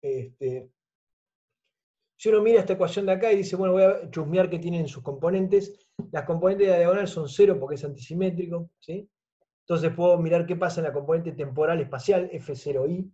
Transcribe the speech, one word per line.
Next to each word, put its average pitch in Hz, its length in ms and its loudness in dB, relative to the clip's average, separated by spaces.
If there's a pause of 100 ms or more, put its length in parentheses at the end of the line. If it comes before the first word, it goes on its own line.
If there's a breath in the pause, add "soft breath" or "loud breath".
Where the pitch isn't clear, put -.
Este, 127 680 -6 (1500)
si 214 100 -2
uno 214 140 6
mira 226 180 6
esta 190 140 0
ecuación 190 320 -2
de 190 60 2
acá 214 200 2
y 202 60 4
dice, 185 180 -4
bueno, 185 160 0
voy 190 120 6
a 190 260 2
chusmear 170 400 0
qué 170 80 -4
tienen 170 300 -4
sus 127 140 -14
componentes, 185 880 0 (240)
las 147 120 -4
componentes 190 420 2
de 190 60 4
la 170 80 4
diagonal 185 280 2
son 151 220 -6
cero 196 280 6
porque 139 180 -6
es - 80 -10
antisimétrico, 170 920 -6
¿sí? 196 300 -12 (520)
Entonces 165 340 -2
puedo 175 240 4
mirar 170 260 2
qué 170 120 -4
pasa 170 240 -2
en 160 40 -2
la 143 80 -4
componente 160 400 -2
temporal 151 480 -2
espacial, 180 500 -2
F 151 240 -10
cero 135 320 -4
i, 180 280 -4